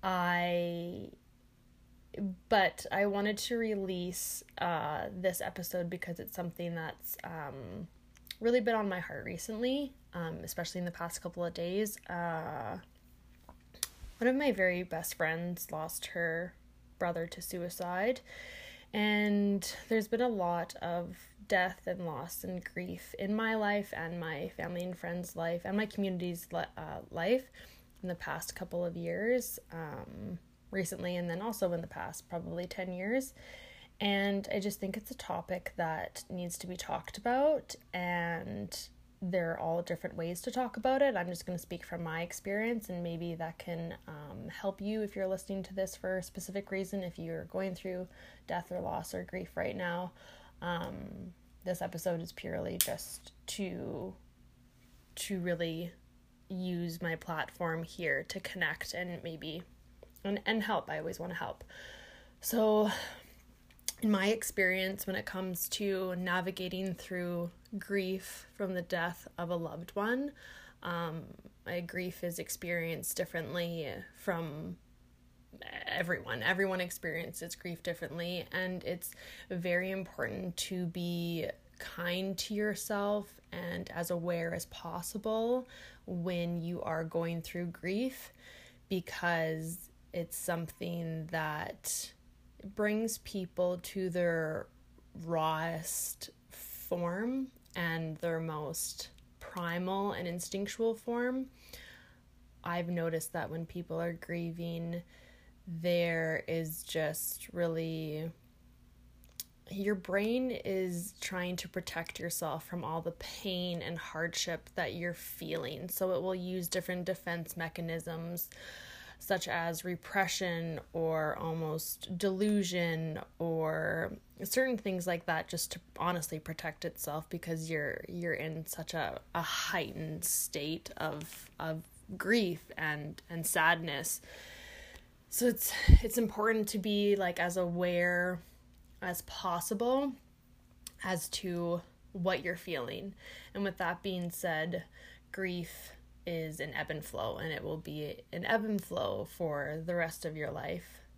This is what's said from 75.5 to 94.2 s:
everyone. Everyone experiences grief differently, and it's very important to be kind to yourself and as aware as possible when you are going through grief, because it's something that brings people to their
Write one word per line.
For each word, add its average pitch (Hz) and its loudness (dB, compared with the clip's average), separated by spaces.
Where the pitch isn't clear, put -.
everyone. 165 0
Everyone 185 4
experiences 170 -4
grief 170 -8
differently, 170 -4
and 185 -2
it's - -4
very 180 2
important 180 -4
to 180 0
be 170 0
kind 180 -2
to - -2
yourself 202 2
and 175 -4
as 170 -2
aware 170 0
as 175 -4
possible 220 0
when 175 0
you 170 -2
are 160 0
going 170 0
through 175 -4
grief, 202 -2
because 165 2
it's 170 -4
something 165 -2
that - -2
brings 214 2
people 180 0
to 185 0
their 165 2